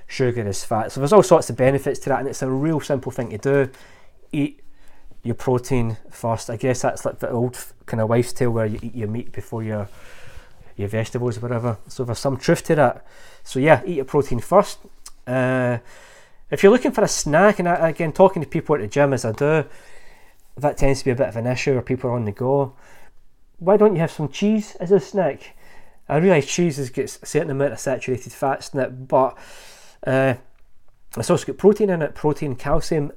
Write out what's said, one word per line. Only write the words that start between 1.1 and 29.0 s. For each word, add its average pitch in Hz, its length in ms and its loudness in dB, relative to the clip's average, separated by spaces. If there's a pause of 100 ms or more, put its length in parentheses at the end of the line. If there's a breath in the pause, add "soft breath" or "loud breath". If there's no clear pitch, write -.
all 202 120 10
sorts 160 260 4
of 123 80 -6
benefits 135 440 2
to - 80 -6
that, 127 100 0
and 131 100 -4
it's - 140 -8
a 131 60 -2
real 143 300 0
simple 135 320 -4
thing 117 200 -6
to 107 80 -8
do. 139 320 2 (600 loud breath)
Eat 170 300 -2 (640 soft breath)
your 117 120 -4
protein 120 600 0 (140)
first. - 400 -4
I 117 60 -8
guess 127 260 -2
that's - 200 -2
like - 160 -6
the 127 120 -4
old 123 240 -2
f-, - 180 -14 (140)
kind 113 140 -2
of 110 80 0
wives' 120 240 2
tale 120 180 0
where 113 160 0
you 110 160 -4
eat 117 100 -8
your 110 140 -6
meat 117 240 -6
before 113 320 -6
your, 107 240 -4 (880 loud breath)
your 98 140 -4
vegetables 113 480 -2
or 110 40 -10
whatever. 117 360 -2 (100)
So - 160 -8
there's 120 160 -6
some 135 180 -2
truth - 280 0
to 165 100 2
that. 139 320 2 (360 loud breath)
So - 160 -6
yeah, 160 260 6
eat 175 100 -4
your 135 100 -2
protein 131 340 0
first. - 400 2 (460)
Uh, 127 540 0 (720 loud breath)
if 147 100 -2
you're 196 100 10
looking 254 200 4
for 214 120 2
a 175 40 2
snack, 175 500 4
and 180 100 0
I, 165 220 2
again, 156 220 -2
talking 185 320 6
to - 40 -8
people - 280 0
at 98 60 0
the 104 60 -6
gym 143 260 4
as 123 120 0
I 113 60 -2
do, 143 340 2 (920 loud breath)
that 139 200 -2
tends 139 220 4
to - 60 -6
be 135 60 2
a 120 40 2
bit 127 140 0
of 104 80 -8
an 117 100 -2
issue 127 260 0
where 123 80 0
people 127 300 -2
are - 20 -2
on 120 120 -2
the 104 60 -4
go. 131 420 0 (840 soft breath)
Why 185 200 4
don't 208 180 6
you 160 60 2
have 160 100 0
some 147 180 -4
cheese 208 460 0
as 180 160 -2
a 196 80 8
snack? - 560 -4 (540 soft breath)
I 139 80 2
realise 165 280 4
cheese 170 320 0
has 135 120 -6
got 131 160 -4
a - 200 -14
certain 160 240 -2
amount 139 220 0
of - 80 -10
saturated 127 520 -4
fats - 420 -4
in 143 60 -2
it, 127 280 -6